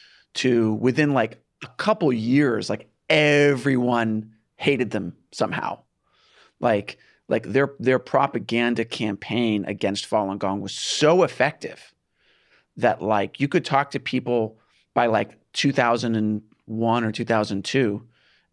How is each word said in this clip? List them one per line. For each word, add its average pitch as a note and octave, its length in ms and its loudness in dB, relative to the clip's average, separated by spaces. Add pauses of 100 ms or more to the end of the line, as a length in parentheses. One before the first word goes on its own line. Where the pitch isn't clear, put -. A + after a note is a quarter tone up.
(340)
to A#2 400 2
within, B2+ 400 2
like, A#2 240 -2 (240)
a - 140 -16
couple G#3 360 0
years, A#2+ 560 2
like, - 200 -6 (200)
everyone C3 1200 2 (240)
hated C3 340 0
them F#2+ 240 -6 (180)
somehow. - 460 -4 (840)
Like, G#2+ 380 0 (300)
like, A#2 160 0
their, C#3 340 0
their B2+ 200 2
propaganda A#2+ 840 -2
campaign A2 840 -2
against G2+ 420 -4
Falun G2+ 300 -2
Gong G2 240 -2
was F#2+ 100 -10
so E3+ 520 2
effective - 680 -4 (840)
that, A#2 260 0
like, G2+ 360 0
you C#3 100 0
could D#3 160 0
talk C#3 260 0
to C3 100 -6
people A#2+ 580 -2 (360)
by, A#2+ 120 2
like, G#2+ 320 0 (140)
two C#3+ 200 0
thousand A#2+ 420 0
and G#2+ 280 0 (220)
one A2+ 400 0
or A2 80 -2
two A#2+ 120 -6
thousand G#2+ 400 -2
two, A2+ 420 0 (460)